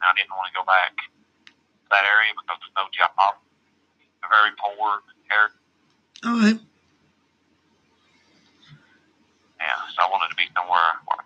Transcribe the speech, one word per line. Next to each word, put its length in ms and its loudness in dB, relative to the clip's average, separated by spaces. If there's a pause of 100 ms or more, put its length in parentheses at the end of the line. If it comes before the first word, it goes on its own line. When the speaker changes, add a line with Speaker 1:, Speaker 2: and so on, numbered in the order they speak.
Speaker 1:
and 80 0
I 80 4
didn't 160 -2
wanna 220 -8
go 100 -6
back 320 2
to 560 -20 (380)
that 180 4
area 240 2
because 240 -10
there's 160 -20
no 160 -4
job. 460 0 (960)
Very 260 4
poor 460 -4 (260)
area. 240 2 (720)
Speaker 2:
Okay. 340 2 (3000)
Speaker 1:
Yeah, 160 -4 (200)
so 80 -4
I 60 2
wanted 220 2
to 40 -14
be 200 -4
somewhere 500 0
where 140 -4
I 60 -14